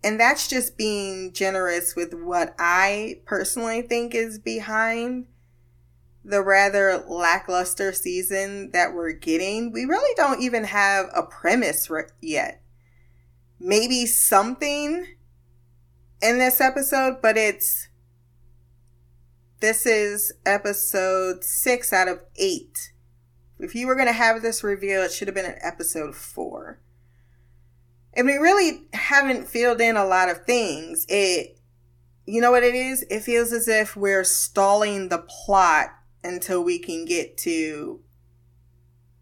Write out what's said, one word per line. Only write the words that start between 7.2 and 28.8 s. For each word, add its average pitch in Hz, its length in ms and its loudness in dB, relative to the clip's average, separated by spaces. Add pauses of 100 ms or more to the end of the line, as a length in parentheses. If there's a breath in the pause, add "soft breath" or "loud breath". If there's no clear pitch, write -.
season 196 800 -4
that 180 200 2
we're 170 200 -6
getting. 190 600 -2
We 233 140 -6
really 466 280 0
don't 269 280 2
even 233 220 -2
have 196 420 2 (100)
a 170 60 0
premise 185 680 0
re-, 156 140 -6 (180)
yet. 151 400 -6 (960)
Maybe 226 460 0
something 285 1000 0 (1120)
in 233 180 2
this 254 220 2
episode, 262 640 0
but 220 160 4
it's, - 500 -2 (1700)
this 220 260 2
is 208 480 0 (100)
episode 190 1000 0
six - 500 -2
out 185 140 4
of 180 120 -6 (160)
eight. - 560 -6 (680)
If - 160 -12
you 240 120 -4
were 262 100 0
gonna 247 160 2
have 226 300 2
this 226 200 -2
reveal, 196 380 -2
it 185 120 -2
should 196 160 -6
have 190 60 -8
been 190 120 -4
in - 160 -10
episode 160 520 -6
four. - 680 -14 (1300)
And 247 120 4
we 277 60 4
really 339 580 4